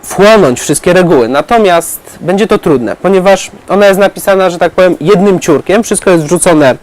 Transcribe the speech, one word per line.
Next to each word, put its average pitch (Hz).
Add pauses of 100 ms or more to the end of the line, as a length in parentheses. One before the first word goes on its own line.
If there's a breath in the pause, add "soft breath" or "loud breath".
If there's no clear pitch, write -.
wchłonąć 190
wszystkie 156
reguły. 170
Natomiast 170 (200)
będzie 190
to 202
trudne, 120
ponieważ 190 (180)
ona 202
jest 196
napisana, 190
że 175
tak 170
powiem, 185
jednym 185
ciurkiem, 180
wszystko 202
jest 165
wrzucone 156